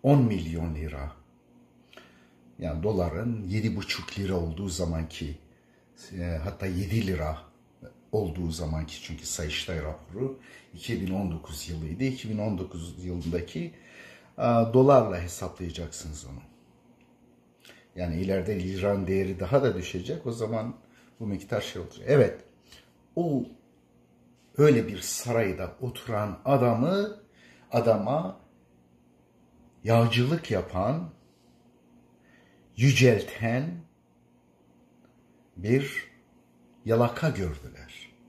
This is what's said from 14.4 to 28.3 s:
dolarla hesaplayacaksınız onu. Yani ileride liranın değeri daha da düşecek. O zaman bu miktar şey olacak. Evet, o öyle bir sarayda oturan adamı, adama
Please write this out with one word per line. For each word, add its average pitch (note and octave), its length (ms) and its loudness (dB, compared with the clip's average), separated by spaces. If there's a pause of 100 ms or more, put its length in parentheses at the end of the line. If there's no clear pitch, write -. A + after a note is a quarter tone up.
dolarla B2 480 6
hesaplayacaksınız E2 1040 -8
onu. C#2 160 -14 (1500)
Yani F2 260 -2
ileride F#2+ 420 0
liranın F#2+ 440 0
değeri F#2+ 320 0
daha G2+ 240 2
da A2+ 120 2
düşecek. F#2 500 -6
O B2 60 -2
zaman A2+ 440 -4 (440)
bu A2+ 80 -8
miktar G2+ 340 -4
şey - 200 -10
olacak. - 260 -14
Evet, C3 340 6 (720)
o D#3 300 0 (1120)
öyle C#3 300 8
bir G2 120 -8
sarayda F#2+ 840 -2
oturan G#2 640 -4
adamı, C#3 760 2 (500)
adama A#2+ 680 2 (1400)